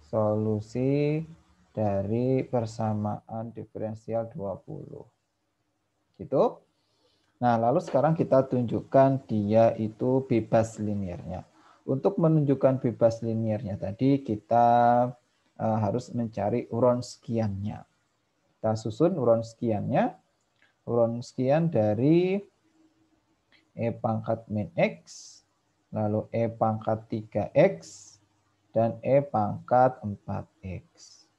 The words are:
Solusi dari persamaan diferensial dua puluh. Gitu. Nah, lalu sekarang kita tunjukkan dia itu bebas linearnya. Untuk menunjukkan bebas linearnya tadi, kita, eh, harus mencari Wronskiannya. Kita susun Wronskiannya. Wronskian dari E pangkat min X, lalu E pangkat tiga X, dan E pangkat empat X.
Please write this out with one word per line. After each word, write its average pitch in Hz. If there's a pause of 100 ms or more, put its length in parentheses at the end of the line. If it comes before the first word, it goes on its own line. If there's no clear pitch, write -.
Solusi 113 (520)
dari 107
persamaan 110
diferensial 110
dua 98
puluh. - (1120)
Gitu. 180 (800)
Nah, 120
lalu 117
sekarang 160
kita 131
tunjukkan 127
dia 110
itu 127
bebas 113
linearnya. 98 (400)
Untuk 135
menunjukkan 139
bebas 113
linearnya 110
tadi, 135
kita, 117 (960)
eh, 110
harus 107
mencari 113
Wronskiannya. 113 (800)
Kita 110
susun 120
Wronskiannya. 117 (720)
Wronskian 123
dari 156 (1400)
E 113
pangkat 110
min 104
X, - (560)
lalu 107
E 113
pangkat 110
tiga 107
X, - (560)
dan 113
E 135
pangkat 123
empat 101 (160)
X. - (160)